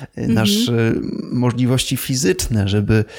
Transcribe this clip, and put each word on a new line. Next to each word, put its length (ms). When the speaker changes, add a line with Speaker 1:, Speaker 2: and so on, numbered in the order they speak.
Speaker 1:
y, 20
Speaker 2:
Mhm. 140
Speaker 1:
nasze 580
możliwości 640
fizyczne, 720
żeby, 360